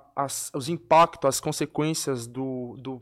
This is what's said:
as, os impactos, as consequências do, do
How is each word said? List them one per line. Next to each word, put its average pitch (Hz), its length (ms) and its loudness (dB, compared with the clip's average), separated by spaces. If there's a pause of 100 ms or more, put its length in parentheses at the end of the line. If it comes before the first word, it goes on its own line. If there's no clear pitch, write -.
(140)
as, - 400 -4
os 135 140 -4
impactos, 165 580 4
as 135 140 2
consequências 151 840 -2
do, 123 520 -6
do 131 240 -10